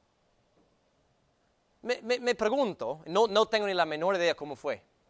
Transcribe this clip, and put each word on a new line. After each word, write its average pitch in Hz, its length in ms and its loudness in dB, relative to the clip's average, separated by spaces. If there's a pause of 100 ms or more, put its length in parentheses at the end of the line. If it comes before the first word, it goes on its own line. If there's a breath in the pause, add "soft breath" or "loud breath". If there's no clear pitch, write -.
(1800)
Me, 240 180 -4
me, 240 180 -2
me 240 160 0
pregunto, 214 720 -2
no, 170 220 2
no 214 180 4
tengo 214 220 0
ni 196 80 -2
la 175 100 2
menor 160 320 -2
idea 170 180 2
cómo 147 220 -10
fue. 120 260 -6 (260)